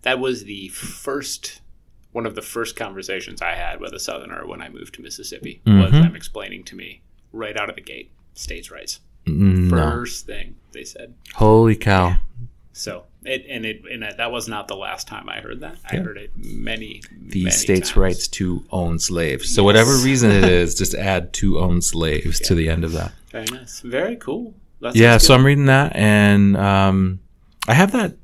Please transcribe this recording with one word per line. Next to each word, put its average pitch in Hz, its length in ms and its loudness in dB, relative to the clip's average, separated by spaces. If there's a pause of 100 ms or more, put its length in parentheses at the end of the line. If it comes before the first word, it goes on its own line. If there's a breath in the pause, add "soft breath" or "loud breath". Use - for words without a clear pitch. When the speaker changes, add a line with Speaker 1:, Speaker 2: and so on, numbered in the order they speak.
Speaker 1:
That 127 160 -2
was 127 240 -6
the 98 260 -14
first, - 920 -12 (500)
one 117 160 -8
of 110 80 -10
the 107 80 -12
first - 320 -10
conversations 95 680 -12
I 85 140 -6
had 85 260 -8
with - 120 -14
a - 60 -16
Southerner - 460 -12
when - 160 -14
I - 80 -16
moved - 260 -20
to - 60 -20
Mississippi, - 640 -18
Speaker 2:
Mm-hmm. 101 160 8
Speaker 1:
was 90 100 4
them 165 240 6
explaining 98 500 -12
to 98 100 -20
me 90 260 -20 (320)
right 107 240 -10
out 104 120 -4
of - 60 -12
the - 60 -18
gate, - 300 -20 (240)
states' - 340 -14
rights. - 300 -14 (260)
Speaker 2:
No. 90 440 2 (220)
Speaker 1:
First - 360 -8
thing - 280 -10 (180)
they - 100 -18
said. - 320 -20 (200)
Speaker 2:
Holy 110 400 6
cow. 95 340 2
Speaker 1:
Yeah. 90 80 6 (540)
So, 90 320 -14 (220)
it, 131 240 -6
and 117 160 -10
it, 110 160 -8 (100)
and 117 120 -12
that 117 280 -8
was 117 160 -8
not 107 220 -10
the 101 80 -8
last 95 280 -10
time - 220 -14
I - 140 -12
heard - 180 -14
that. - 160 -16 (160)
I - 60 -4
Speaker 2:
Yeah. 185 60 -4
Speaker 1:
heard 104 140 -12
it - 200 -14
many, 110 640 -8 (100)
Speaker 2:
The 98 320 -6
Speaker 1:
many 90 80 -2
Speaker 2:
states' - 380 0
Speaker 1:
times. - 80 2
Speaker 2:
rights 92 320 2
to 90 420 -6
own 85 280 -2
slaves. 82 540 -4
So 101 80 2
Speaker 1:
Yes. 98 40 6
Speaker 2:
whatever 113 320 6
reason 127 340 4
it 98 120 6
Speaker 1:
<laughs> 92 60 6
Speaker 2:
is, 87 260 2
just - 200 -4
add 95 380 -4
"to 92 260 2
own 87 220 2
slaves" 80 580 -2
to - 140 0
Speaker 1:
Yeah. 85 40 2
Speaker 2:
the 80 120 0
end 82 160 -2
of 80 80 -6
that. 85 180 -6 (200)
Speaker 1:
Very 113 200 -12
nice. - 300 -18
Very 151 340 -6
cool. 226 380 -10 (260)
That 120 160 -6
Speaker 2:
Yeah, 117 180 8
Speaker 1:
sounds 110 100 6
Speaker 2:
so 139 100 8
Speaker 1:
good. 127 80 8
Speaker 2:
I'm 131 40 6
reading 143 200 4
that, 135 300 4
and, 101 600 4
um, 95 640 2 (480)
I 110 60 4
have 190 180 4
that 233 320 -2